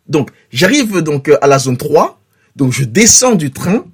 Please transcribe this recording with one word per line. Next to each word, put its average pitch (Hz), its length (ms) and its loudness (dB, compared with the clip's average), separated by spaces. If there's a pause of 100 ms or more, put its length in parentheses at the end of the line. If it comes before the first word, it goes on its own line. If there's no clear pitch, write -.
Donc, 143 200 -2 (220)
j'arrive 208 480 0
donc, 151 300 -2
euh, 143 120 4
à - 60 2
la 139 100 4
zone 127 200 -2
trois. 156 420 -2 (380)
Donc, 131 160 0
je 139 100 -4
descends 214 520 2
du 147 160 -2
train. 202 420 -4